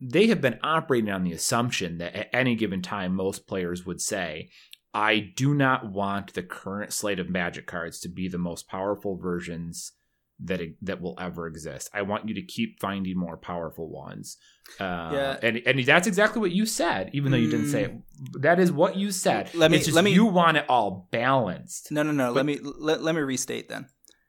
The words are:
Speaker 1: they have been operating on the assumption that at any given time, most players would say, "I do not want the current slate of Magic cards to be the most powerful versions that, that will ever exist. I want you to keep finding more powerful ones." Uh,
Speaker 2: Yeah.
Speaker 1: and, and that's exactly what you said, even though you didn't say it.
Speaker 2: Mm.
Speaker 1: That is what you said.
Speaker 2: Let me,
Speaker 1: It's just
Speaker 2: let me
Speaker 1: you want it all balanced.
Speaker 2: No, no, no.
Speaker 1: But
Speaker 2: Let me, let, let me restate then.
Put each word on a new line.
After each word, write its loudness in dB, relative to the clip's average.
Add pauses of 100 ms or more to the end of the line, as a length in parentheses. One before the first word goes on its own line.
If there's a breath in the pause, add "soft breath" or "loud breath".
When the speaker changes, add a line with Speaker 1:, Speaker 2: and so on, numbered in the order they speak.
Speaker 1:
they 4
have 4
been 0
operating 2
on 0
the 0
assumption -2
that -6
at -6
any 2
given -2
time, -4
most -2
players -4
would -6
say, -6 (440 loud breath)
"I 2
do 2
not 2
want -4
the -4
current -8
slate -2
of -4
Magic -4
cards -8
to -10
be -6
the -6
most -6
powerful -2
versions -6 (460)
that, -4 (220)
that -6
will -6
ever -6
exist. -12
I -2
want -4
you -4
to -8
keep -6
finding -4
more -4
powerful -8
ones." -14 (420 loud breath)
Uh, -6
Speaker 2:
Yeah. -2
Speaker 1:
and, 0
and 2
that's 6
exactly 2
what 0
you 2
said, -2
even 0
though 4
you 4
didn't 0
say 0
it. -6
Speaker 2:
Mm. -12
Speaker 1:
That 6
is 6
what 2
you -2
said. -2
Speaker 2:
Let 8
me, 8
Speaker 1:
It's 0
just 2
Speaker 2:
let 8
me 6
Speaker 1:
you 8
want 6
it -2
all 2
balanced. 0
Speaker 2:
No, 0
no, 0
no. 2
Speaker 1:
But 4
Speaker 2:
Let 2
me, 0
let, -2
let 0
me 0
restate -4
then. -10 (400 soft breath)